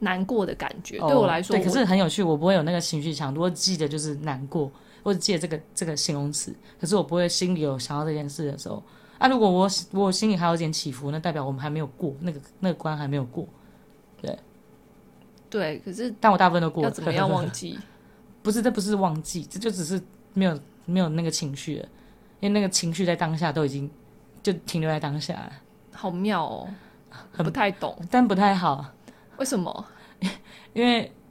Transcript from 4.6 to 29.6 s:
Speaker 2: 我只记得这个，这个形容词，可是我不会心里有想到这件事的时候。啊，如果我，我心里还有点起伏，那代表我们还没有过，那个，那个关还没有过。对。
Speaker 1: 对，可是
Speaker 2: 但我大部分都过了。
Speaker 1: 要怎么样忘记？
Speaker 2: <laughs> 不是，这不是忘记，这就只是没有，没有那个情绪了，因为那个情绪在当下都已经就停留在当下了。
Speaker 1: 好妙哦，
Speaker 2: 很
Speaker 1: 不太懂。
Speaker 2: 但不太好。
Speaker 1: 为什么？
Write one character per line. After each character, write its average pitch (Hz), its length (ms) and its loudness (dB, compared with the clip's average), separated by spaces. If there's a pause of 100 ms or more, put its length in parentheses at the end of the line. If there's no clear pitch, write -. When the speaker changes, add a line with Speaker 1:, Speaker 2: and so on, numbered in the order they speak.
Speaker 2:
我 208 80 0
只 185 80 2
记 - 140 0
得 170 60 2
这 160 100 -4
个， 156 100 -4 (160)
这 170 120 -4
个 156 100 -2
形 151 180 -2
容 143 160 -2
词， - 240 -8 (240)
可 - 80 -4
是 170 80 2
我 185 80 4
不 165 140 -2
会 175 100 4
心 180 280 0
里 156 80 0
有 139 160 0
想 143 200 -6
到 151 60 -2
这 156 80 -2
件 147 160 -4
事 143 240 -4
的 143 60 -10
时 - 100 -12
候。 - 140 -8 (340)
啊， - 100 4
如 254 120 4
果 214 120 6
我， 185 200 4 (220)
我 190 200 2
心 214 160 2
里 202 80 4
还 170 100 2
有 170 80 4
点 165 160 0
起 156 220 -4
伏， 143 180 -8
那 156 80 -4
代 165 140 -2
表 151 100 -4
我 135 80 -4
们 135 80 -6
还 147 120 -6
没 151 80 -4
有 151 80 -4
过， 143 340 -6
那 170 100 -4
个， 147 80 -8 (220)
那 190 80 0
个 165 60 2
关 156 200 -4
还 147 140 -6
没 143 80 0
有 135 80 0
过。 - 240 -8 (720)
对。 - 180 -6 (1120)
Speaker 1:
对， 165 340 -2
可 196 80 -12
是 233 300 -6
Speaker 2:
但 220 100 8
我 185 60 8
大 180 140 8
部 - 20 4
分 175 80 2
都 160 80 2
过 160 140 -2
了。 233 80 2
Speaker 1:
要 - 40 -6
怎 - 80 -10
么 160 80 -2
样 190 200 2
忘 180 220 0
记？ - 260 -10 (300)
Speaker 2:
<laughs> - 340 -20
不 214 100 2
是， 226 80 0
这 226 100 4
不 208 120 0
是 208 140 0
忘 165 260 0
记， 151 260 -8
这 190 100 -12
就 226 120 -2
只 180 120 -2
是 175 160 -2 (360)
没 190 100 4
有， 160 160 0 (240)
没 180 160 2
有 170 80 2
那 160 140 0
个 165 80 -2
情 143 240 -4
绪 143 220 -6
了， - 120 -10 (520)
因 202 80 0
为 - 0 -
那 208 120 4
个 196 80 2
情 170 240 -2
绪 180 120 -2
在 175 100 2
当 160 240 0
下 160 140 0
都 151 120 0
已 143 40 2
经 139 200 -6 (540)
就 202 100 2
停 165 280 -4
留 160 100 0
在 156 80 0
当 147 220 -4
下 - 140 -6
了。 - 180 -12 (400)
Speaker 1:
好 196 180 -6
妙 180 340 0
哦， 64 240 -8 (600)
Speaker 2:
很 - 140 -2
Speaker 1:
不 160 60 0
太 202 200 2
懂。 - 260 -6 (140)
Speaker 2:
但 247 160 6
不 208 80 2
太 196 180 6
好。 151 320 0 (520)
Speaker 1:
为 269 100 -4
什 262 100 0
么？ 180 300 -4 (400)